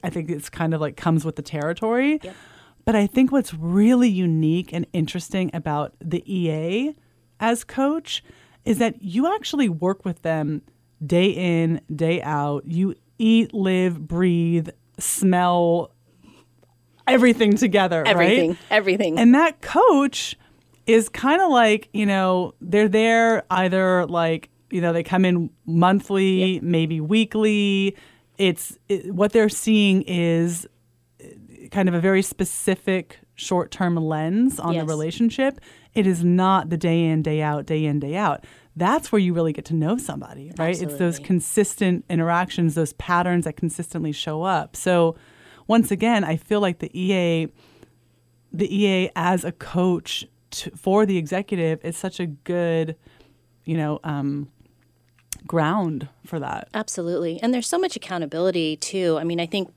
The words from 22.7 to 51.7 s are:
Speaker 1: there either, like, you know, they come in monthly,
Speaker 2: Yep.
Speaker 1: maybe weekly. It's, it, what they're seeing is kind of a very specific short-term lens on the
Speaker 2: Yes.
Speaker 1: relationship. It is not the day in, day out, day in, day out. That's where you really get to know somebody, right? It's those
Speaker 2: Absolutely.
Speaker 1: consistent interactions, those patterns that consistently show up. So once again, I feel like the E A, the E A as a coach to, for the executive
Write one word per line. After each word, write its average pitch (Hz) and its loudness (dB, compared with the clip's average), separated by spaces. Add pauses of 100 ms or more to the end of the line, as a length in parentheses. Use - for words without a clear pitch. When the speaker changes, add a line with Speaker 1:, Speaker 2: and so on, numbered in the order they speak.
Speaker 1:
there 226 4
either, 185 2
like, 165 -2 (220)
you 180 -4
know, 170 0
they 170 0
come 185 2
in 180 0 (160)
monthly, 190 2
Speaker 2:
Yep. 160 -6
Speaker 1:
maybe 165 0
weekly. 202 2 (420)
It's, 185 -2 (100)
it, 190 -4
what 202 0
they're 214 4
seeing 208 2
is 170 0 (1040)
kind 190 2
of 175 0
a 170 2
very 190 2
specific - -4 (160)
short-term 180 -2
lens 160 0
on 170 -2
the 165 -2
Speaker 2:
Yes. 156 -4
Speaker 1:
relationship. 220 -2 (340)
It 202 2
is 175 0
not 180 4
the 170 -4
day 165 2
in, 160 0
day 151 -2
out, 147 -2
day 156 -2
in, 147 0
day 143 -6
out. 190 -2 (320)
That's 220 0
where 220 2
you 180 2
really 165 0
get 156 -10
to 165 -6
know 165 0
somebody, 143 -10
right? 165 -2
It's 170 -4
those 156 -6
Speaker 2:
Absolutely. 170 -2
Speaker 1:
consistent 190 0
interactions, 170 0
those 165 -2
patterns 175 0
that 156 -8
consistently 160 -6
show 156 -6
up. 175 -4
So 170 2 (500)
once 226 2
again, 214 0
I 160 -4
feel 208 -2
like 185 -2
the - -10
E 185 -2
A, 170 0 (1040)
the 196 -2
E 202 4
A 190 0
as 180 0
a 170 -6
coach - -4 (240)
to, - -10
for 202 2
the 196 0
executive 170 -4